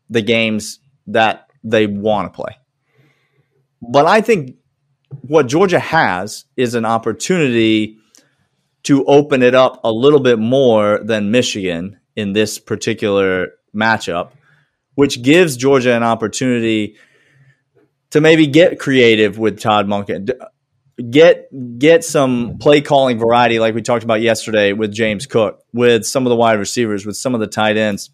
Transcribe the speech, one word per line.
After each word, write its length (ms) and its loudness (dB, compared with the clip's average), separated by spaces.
the 100 0
games 600 -2
that 420 -2
they 240 0
wanna 440 -4
play. 260 -14
But 260 2
I 140 4
think 360 -2
what 260 0
Georgia 320 0
has 640 -4
is 180 -2
an 100 -2
opportunity 1120 -2
to 220 2
open 360 2
it 120 4
up 300 2
a 80 0
little 280 4
bit 180 2
more 640 2
than 280 -4
Michigan 680 -4
in 180 -6
this 240 -2
particular 920 -4
matchup, 560 -4
which 280 0
gives 340 2
Georgia 380 2
an 80 0
opportunity 920 -2
to 100 2
maybe 260 4
get 320 2
creative 600 2
with 200 -2
Todd 280 0
Monken, 400 -6
d-, 840 -14
get, 380 4
get 260 4
some 540 -2
play 220 4
calling 380 0
variety 400 2
like 160 0
we 80 -6
talked 220 -2
about 160 0
yesterday 520 0
with 200 -4
James 340 -4
Cook, 360 -2
with 340 2
some 180 -4
of 60 -2
the 60 2
wide 220 2
receivers, 460 -4
with 120 -10
some 180 -6
of 60 -4
the 60 -4
tight 300 -2
ends. 380 -4